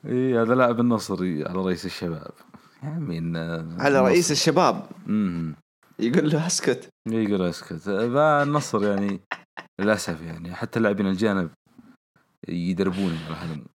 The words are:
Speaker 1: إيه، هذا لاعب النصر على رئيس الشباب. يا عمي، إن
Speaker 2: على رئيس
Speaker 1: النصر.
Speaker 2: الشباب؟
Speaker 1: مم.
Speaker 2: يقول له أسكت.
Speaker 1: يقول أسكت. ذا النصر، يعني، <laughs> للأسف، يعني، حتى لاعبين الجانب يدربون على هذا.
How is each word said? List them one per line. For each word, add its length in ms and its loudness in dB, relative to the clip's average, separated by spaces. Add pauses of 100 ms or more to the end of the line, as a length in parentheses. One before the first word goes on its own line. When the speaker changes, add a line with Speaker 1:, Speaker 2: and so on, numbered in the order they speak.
Speaker 1:
إيه، 360 2
هذا 140 4
لاعب 240 4
النصر 440 2
على 360 -2
رئيس 260 -2
الشباب. 460 -8 (520)
يا 60 -8
عمي، 280 -6
إن 180 -4 (440)
Speaker 2:
على 220 4
رئيس 160 6
Speaker 1:
النصر. 140 2
Speaker 2:
الشباب؟ 540 2 (220)
Speaker 1:
مم. 480 -2 (440)
Speaker 2:
يقول 300 2
له 180 2
أسكت. 420 -2 (180)
Speaker 1:
يقول 340 0
أسكت. 480 -6
ذا 540 2
النصر، 400 0
يعني، 360 0 (280)
<laughs> 340 -14
للأسف، 400 0
يعني، 320 -12
حتى 260 -6
لاعبين 280 2
الجانب 420 0 (1000)
يدربون 680 -2 (100)
على 80 -8
هذا. 240 -10 (180)